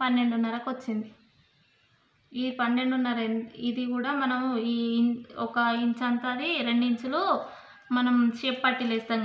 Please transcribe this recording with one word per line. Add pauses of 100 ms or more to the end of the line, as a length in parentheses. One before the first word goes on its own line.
పన్నెండున్నరకు
వచ్చింది. (1200)
ఈ (160)
పన్నెండున్నర
ఎన్-, (180)
ఇది
కూడా (120)
మనము (240)
ఈ (240)
ఇన్-, (240)
ఒక (260)
ఇంచ్
అంతా
అది (220)
రెండు
ఇంచులు (760)
మనం (240)
షేప్
పట్టీలు
వేస్తాం